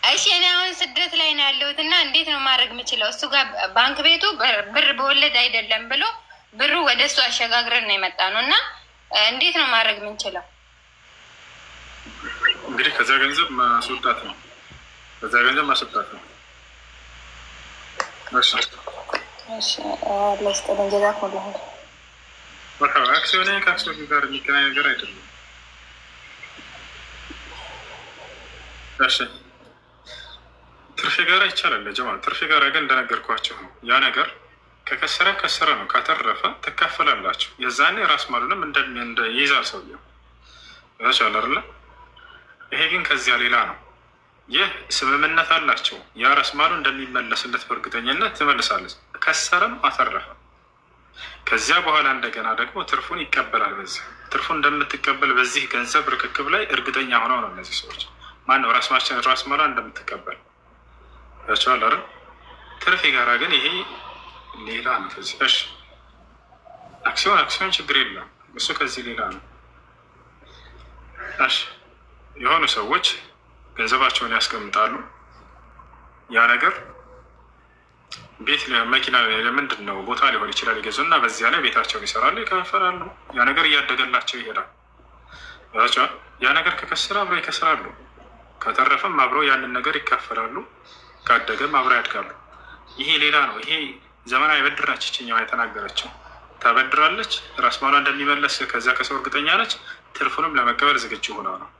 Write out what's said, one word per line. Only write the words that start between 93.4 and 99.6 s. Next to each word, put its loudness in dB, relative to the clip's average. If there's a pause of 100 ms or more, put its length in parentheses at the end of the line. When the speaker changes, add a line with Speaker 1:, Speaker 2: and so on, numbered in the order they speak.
Speaker 2:
ነው። -4
ይሄ -6 (540)
ዘመናዊ 4
ብድር 0
ነች -2
ይችኛዋ -4
የተናገረችው። -4 (500)
ታበድራለች፣ 4 (260)
ራስ 2
ማሏ 2
እንደሚመለስ 2 (120)
ከዛ -4
ከሰው -2
እርግጠኛ -2
ነች። 0 (400)